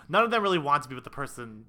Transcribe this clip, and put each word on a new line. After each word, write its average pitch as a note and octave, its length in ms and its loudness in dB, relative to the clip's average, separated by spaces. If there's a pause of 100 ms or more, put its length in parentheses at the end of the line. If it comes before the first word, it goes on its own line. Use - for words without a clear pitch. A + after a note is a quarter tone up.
(100)
None G3 120 6
of A#3 80 0
them A3+ 120 2
really F#3+ 160 2
want C#3+ 240 2
to B2+ 80 -14
be C3 40 -10
with B2 100 -12
the - 60 -16
person A#2 580 -12